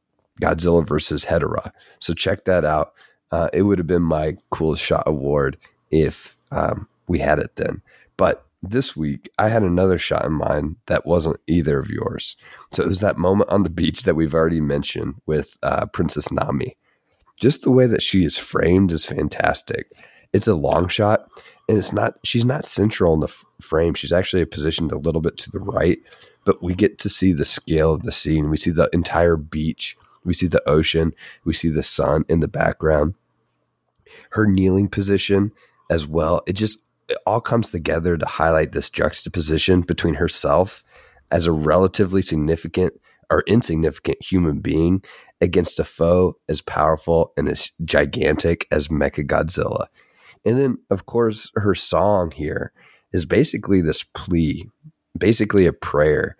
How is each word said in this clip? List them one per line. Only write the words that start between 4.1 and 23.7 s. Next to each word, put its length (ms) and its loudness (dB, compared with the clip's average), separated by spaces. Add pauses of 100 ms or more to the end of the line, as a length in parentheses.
coolest 320 0
shot 240 0
award 500 0 (340)
if, 460 0 (160)
um, 360 -4 (200)
we 100 0
had 220 2
it 160 -8
then. 260 -6 (340)
But 280 2 (180)
this 340 -4
week, 320 -6 (100)
I 100 2
had 140 2
another 360 4
shot 260 -2
in 80 -2
mind 440 -2 (100)
that 200 -2
wasn't 400 2
either 320 2
of 120 -6
yours. 460 -6 (360)
So 100 -2
it 60 0
was 120 -2
that 180 0
moment 320 2
on 120 2
the 80 0
beach 340 -2
that 100 2
we've 200 0
already 260 2
mentioned 560 -4 (100)
with, 360 -4
uh, 240 -2
Princess 460 -4
Nami. 440 -4 (640)
Just 240 2
the 80 2
way 160 6
that 160 0
she 220 2
is 140 -2
framed 540 2
is 120 -4
fantastic. 880 -4 (400)
It's 160 0
a 60 4
long 340 0
shot, 400 0 (400)
and 100 2
it's 140 -4
not, 220 -2 (100)
she's 200 0
not 200 -2
central 500 2
in 60 2
the 80 -2
f-, 160 -18 (160)
frame. 340 0